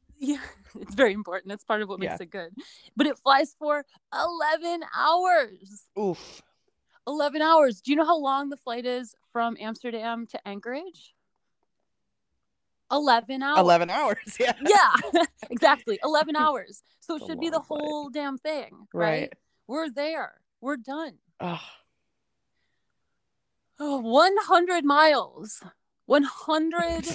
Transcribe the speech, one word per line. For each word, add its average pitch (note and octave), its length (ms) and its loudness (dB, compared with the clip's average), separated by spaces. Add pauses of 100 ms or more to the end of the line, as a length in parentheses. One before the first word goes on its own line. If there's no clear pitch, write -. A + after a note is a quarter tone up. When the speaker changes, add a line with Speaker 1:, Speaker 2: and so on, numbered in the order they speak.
(200)
Speaker 1:
Yeah, C#4 200 -4 (180)
<laughs> - 220 -20
it's G3 160 -14
very A3 160 4
important. F#3+ 400 -8
It's G#3 120 -14
part G#3+ 180 -2
of G3+ 60 -8
what F#3 120 -10
makes F3 180 -6
Speaker 2:
Yeah. F#3+ 60 -12
Speaker 1:
it E3 60 -20
good. F3 220 -12 (440)
But C4+ 100 2
it C#4 120 -2
flies C4+ 400 2
for D4 260 -2 (280)
eleven E4 680 -4 (160)
hours. C#4+ 920 0 (120)
Speaker 2:
Oof. - 440 -6 (640)
Speaker 1:
Eleven D4 340 -2
hours. D4+ 400 4
Do C4 120 -2
you D4 40 2
know D#4+ 80 4
how E4 140 2
long C#4 300 -2
the C#4 80 -10
flight A#3+ 280 -10
is B3 300 -6 (180)
from A#3 280 -2
Amsterdam A3+ 680 -8
to - 200 -14
Anchorage? B3+ 680 -12 (1800)
Eleven C4 520 2
hours. C#4+ 180 2
Speaker 2:
Eleven F3 300 4
hours, A3+ 460 -4
<laughs> - 40 -2
yeah. A#3+ 120 2 (140)
Speaker 1:
Yeah, E4+ 560 6 (140)
<laughs> - 140 -16
exactly. A#3 520 2
Eleven D4+ 340 0
Speaker 2:
<laughs> - 0 -
Speaker 1:
hours. D4+ 460 -2 (180)
So - 140 -6
it - 40 -6
Speaker 2:
It's - 60 -12
a - 80 -14
Speaker 1:
should - 80 -8
be E4 100 -4
the D#4+ 80 -2
Speaker 2:
long C#4+ 60 -8
flight. D4 180 -8
Speaker 1:
whole D4+ 280 -6
damn C#4 280 -6
thing, D4 560 -10
Speaker 2:
Right. E3 260 0
Speaker 1:
right? - 120 -8 (340)
We're D4+ 240 -6
there. C#4+ 500 -8 (200)
We're C#4 180 -6
done. C4+ 400 -10 (220)
Speaker 2:
Ugh. F3 200 -6 (2250)
Speaker 1:
Oh, C#4+ 220 -4
one C#4+ 400 4
hundred F4 440 2
miles. C#4+ 800 2 (440)
One C#4+ 180 4
hundred E4 920 -2